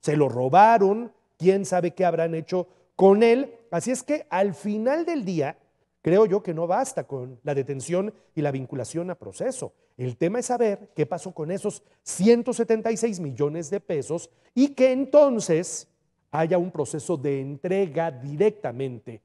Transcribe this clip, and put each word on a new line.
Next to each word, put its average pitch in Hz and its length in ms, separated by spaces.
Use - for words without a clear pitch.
se 151 160
lo 143 100
robaron, 196 840
quién 190 260
sabe 180 280
qué - 120
habrán 165 320
hecho 170 320
con 196 260
él. 247 320
Así 170 200
es 262 120
que 302 260
al 208 240
final 226 520
del 320 180
día, 160 340
creo 190 240
yo 208 180
que 175 100
no 165 140
basta 185 380
con 127 380
la 147 120
detención 143 580
y 156 60
la 147 100
vinculación 135 580
a 175 60
proceso. 156 580
El 127 200
tema 196 220
es - 80
saber 220 480
qué 151 100
pasó 180 280
con 156 160
esos 196 320
ciento 233 480
setenta 226 400
y 226 60
seis 214 240
millones 147 480
de 196 100
pesos 160 500
y 277 160
que 262 220
entonces 254 960
haya 165 260
un 175 140
proceso 156 440
de 139 240
entrega 165 720
directamente 135 1120